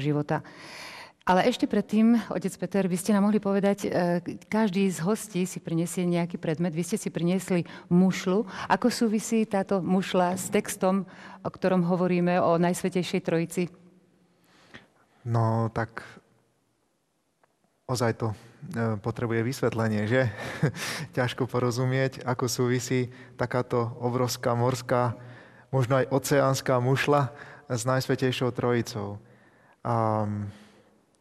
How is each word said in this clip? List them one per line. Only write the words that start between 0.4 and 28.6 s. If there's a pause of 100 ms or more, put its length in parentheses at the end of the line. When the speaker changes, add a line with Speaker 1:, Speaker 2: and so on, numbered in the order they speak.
Speaker 1:
Ale
ešte
predtým, (160)
otec
Peter,
by
ste
nám
mohli
povedať,
e, (580)
každý
z
hostí
si
prinesie
nejaký
predmet.
Vy
ste
si
priniesli (240)
mušlu. (240)
Ako
súvisí
táto
mušla
s
textom, (400)
o
ktorom
hovoríme,
o
Najsvätejšej
Trojici? (1600)
Speaker 2:
No,
tak (1800)
ozaj
to,
e,
potrebuje
vysvetlenie,
že? (400)
<laughs>
Ťažko
porozumieť,
ako
súvisí (240)
takáto
obrovská
morská, (560)
možno
aj
oceánska
mušla (320)
s
Najsvätejšou
Trojicou. (640)